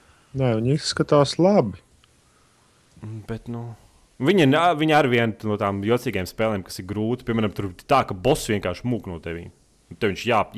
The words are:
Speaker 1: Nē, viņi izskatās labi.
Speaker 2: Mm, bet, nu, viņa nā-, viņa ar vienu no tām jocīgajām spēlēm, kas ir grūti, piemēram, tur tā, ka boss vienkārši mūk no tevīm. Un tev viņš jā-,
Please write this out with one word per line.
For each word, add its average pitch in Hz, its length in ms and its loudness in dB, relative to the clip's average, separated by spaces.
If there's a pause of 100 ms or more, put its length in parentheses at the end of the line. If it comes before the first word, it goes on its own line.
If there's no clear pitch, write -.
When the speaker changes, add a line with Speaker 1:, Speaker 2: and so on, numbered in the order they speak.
(340)
Speaker 1:
Nē, 131 240 0
viņi 120 160 0
izskatās 147 640 0
labi. 165 400 2 (1300)
Speaker 2:
Mm, 110 260 -14
bet, 113 240 -10
nu, 120 140 -10 (520)
viņa 151 300 6
nā-, 156 180 4 (140)
viņa 156 220 4
ar 127 100 2
vienu 113 400 0
no 104 80 -2
tām 98 240 -2
jocīgajām 110 480 0
spēlēm, 110 320 -2
kas - 160 -14
ir 92 80 -12
grūti, 110 400 -4
piemēram, 110 240 0
tur 98 160 -6 (160)
tā, 135 240 4
ka 101 80 -6
boss 127 320 0
vienkārši 101 400 -4
mūk 113 160 -4
no 85 160 -10
tevīm. 85 320 -12 (400)
Un - 80 -10
tev 98 140 0
viņš - 180 -10
jā-, 101 140 2 (100)